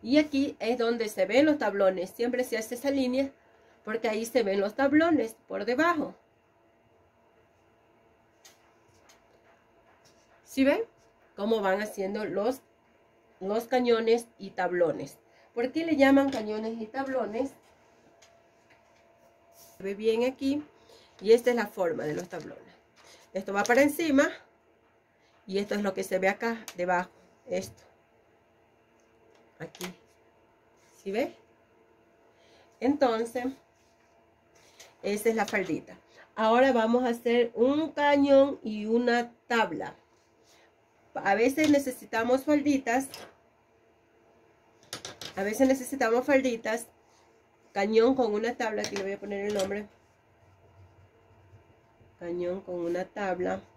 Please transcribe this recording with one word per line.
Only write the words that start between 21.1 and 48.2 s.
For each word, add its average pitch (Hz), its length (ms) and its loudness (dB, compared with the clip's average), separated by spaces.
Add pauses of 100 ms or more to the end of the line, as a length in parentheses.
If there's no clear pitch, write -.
Y 196 100 6
esta 240 200 6
es 240 40 2
la 226 120 -2
forma 170 360 -2
de 151 120 -4
los 175 120 -8
tablones. - 480 -16 (580)
Esto 196 200 -6
va 202 100 0
para 247 180 4
encima. 294 480 4 (1160)
Y 190 120 -2
esto 202 160 -4
es 202 80 -2
lo 196 100 -2
que 190 100 -6
se 185 160 -2
ve 190 80 2
acá 226 380 -4 (100)
debajo. 180 360 -2 (360)
Esto. 185 360 -8 (1800)
Aquí. 160 260 -14 (1160)
¿Sí 196 100 -10
ve? 262 240 -4 (1500)
Entonces, 240 640 0 (1600)
esa 208 280 -2
es 226 60 0
la 214 100 0
faldita. 180 520 -4 (380)
Ahora 240 380 4
vamos 233 320 2
a 247 40 0
hacer 233 440 0
un 285 380 2
cañón 285 720 4
y 214 220 -6
una 240 460 2 (160)
tabla. 214 480 -2 (1160)
A 196 220 0
veces 269 340 2
necesitamos 262 760 0
falditas. 277 640 0 (2250)
A 190 80 -6
veces 220 240 2
necesitamos 254 580 0
falditas. 254 600 0 (840)
Cañón 220 420 4
con 240 180 0